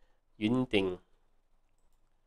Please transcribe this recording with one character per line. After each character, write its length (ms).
云 280
顶， 320